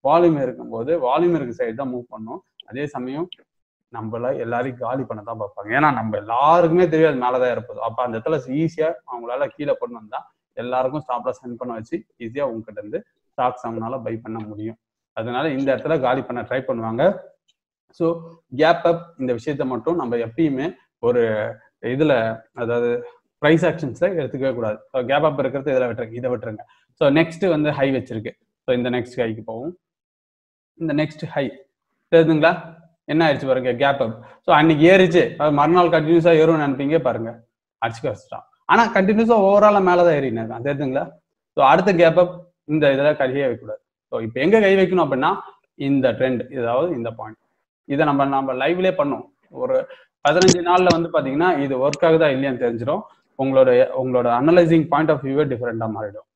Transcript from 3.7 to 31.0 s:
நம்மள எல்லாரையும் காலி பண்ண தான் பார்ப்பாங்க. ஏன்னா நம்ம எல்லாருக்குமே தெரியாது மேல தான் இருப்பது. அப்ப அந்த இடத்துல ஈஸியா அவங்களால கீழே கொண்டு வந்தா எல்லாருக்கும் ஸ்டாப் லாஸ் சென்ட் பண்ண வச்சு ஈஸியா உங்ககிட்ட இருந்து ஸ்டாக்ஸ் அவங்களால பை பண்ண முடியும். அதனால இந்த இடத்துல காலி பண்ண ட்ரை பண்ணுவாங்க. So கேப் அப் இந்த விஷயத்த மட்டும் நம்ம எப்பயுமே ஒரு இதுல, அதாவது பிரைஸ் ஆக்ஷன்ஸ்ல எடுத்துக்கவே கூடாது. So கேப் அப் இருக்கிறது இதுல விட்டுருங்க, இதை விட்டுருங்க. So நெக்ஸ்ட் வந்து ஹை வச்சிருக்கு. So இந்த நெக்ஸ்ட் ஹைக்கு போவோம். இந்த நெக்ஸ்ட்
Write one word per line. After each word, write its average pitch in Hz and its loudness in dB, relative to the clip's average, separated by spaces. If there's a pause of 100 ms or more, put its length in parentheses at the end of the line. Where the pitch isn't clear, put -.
நம்மள 117 -6 (140)
எல்லாரையும் 120 -6
காலி 127 -6
பண்ண 107 -10
தான் 113 -10
பார்ப்பாங்க. 101 -12
ஏன்னா 151 4 (100)
நம்ம 107 -4
எல்லாருக்குமே 160 4
தெரியாது 156 4
மேல 127 0
தான் 123 0
இருப்பது. 113 -12
அப்ப 113 -4
அந்த 117 -6
இடத்துல 156 -4 (220)
ஈஸியா 160 -2 (200)
அவங்களால 123 -6
கீழே 143 -2
கொண்டு 120 -10
வந்தா 110 -14 (440)
எல்லாருக்கும் 127 -4
ஸ்டாப் 123 -6
லாஸ் - -8
சென்ட் 120 -14
பண்ண 123 -10
வச்சு 113 -10 (300)
ஈஸியா 127 -8
உங்ககிட்ட 107 -12
இருந்து 123 -10 (340)
ஸ்டாக்ஸ் 127 -4
அவங்களால 113 -8
பை 113 -8 (120)
பண்ண 110 -12 (100)
முடியும். 107 -12 (400)
அதனால 120 -6 (120)
இந்த 135 -2
இடத்துல 147 -2
காலி 127 0
பண்ண 120 -8
ட்ரை 127 -4
பண்ணுவாங்க. 113 -4 (960)
So 160 0 (500)
கேப் 165 2
அப் 165 0 (140)
இந்த 127 -4
விஷயத்த 135 -4
மட்டும் 131 -4
நம்ம 120 -4
எப்பயுமே 131 -2 (400)
ஒரு 123 2 (720)
இதுல, 147 2 (400)
அதாவது 120 -2 (520)
பிரைஸ் 160 4
ஆக்ஷன்ஸ்ல 156 -2 (140)
எடுத்துக்கவே 131 -4
கூடாது. 110 -4 (140)
So 131 -4 (120)
கேப் 151 2
அப் 143 -4
இருக்கிறது 135 -2
இதுல 127 0
விட்டுருங்க, 117 -8
இதை 127 -4
விட்டுருங்க. 110 -8 (380)
So 147 4 (120)
நெக்ஸ்ட் 165 -2 (100)
வந்து 151 0
ஹை 139 -2 (100)
வச்சிருக்கு. 113 -8 (340)
So 127 0
இந்த 123 -4
நெக்ஸ்ட் 123 -6
ஹைக்கு 110 -4
போவோம். 135 -10 (1080)
இந்த 160 -4
நெக்ஸ்ட் 151 -4